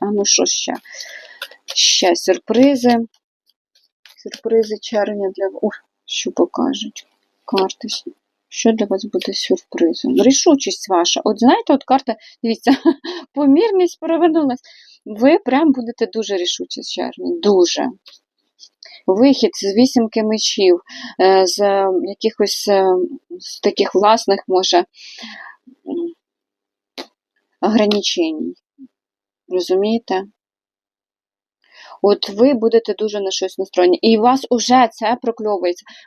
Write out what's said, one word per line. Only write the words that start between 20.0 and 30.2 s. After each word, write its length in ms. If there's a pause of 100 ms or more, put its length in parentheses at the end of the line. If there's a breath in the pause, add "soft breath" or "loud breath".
мечів, 580 (400 loud breath)
е, 240
з 140 (440)
якихось, 640
е, 180 (540)
з 200
таких 360
власних, 520
може, 300
м, 80 (2750 loud breath)
ограничень. 920 (920)
Розумієте? 760 (1800 loud breath)